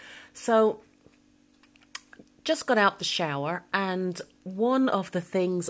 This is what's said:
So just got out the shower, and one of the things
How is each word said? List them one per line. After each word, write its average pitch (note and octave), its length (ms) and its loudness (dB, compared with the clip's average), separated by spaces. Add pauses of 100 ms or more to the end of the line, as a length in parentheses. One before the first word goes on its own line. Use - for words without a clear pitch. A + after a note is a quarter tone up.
(340)
So A3 480 2 (1600)
just D#4 200 0
got A#3 140 4
out G3+ 180 4
the E3+ 80 -6
shower, D3+ 680 -4
and F#3 500 -2 (220)
one A#3+ 460 2
of F#3+ 220 -2
the F3 100 -2
things F3+ 480 0